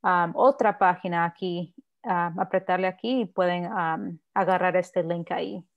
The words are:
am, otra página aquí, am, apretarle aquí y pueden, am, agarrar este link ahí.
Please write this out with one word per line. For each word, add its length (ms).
am, 340
otra 400
página 480
aquí, 500
am, 360
apretarle 480
aquí 340
y 40
pueden, 400
am, 540
agarrar 440
este 260
link 280
ahí. 340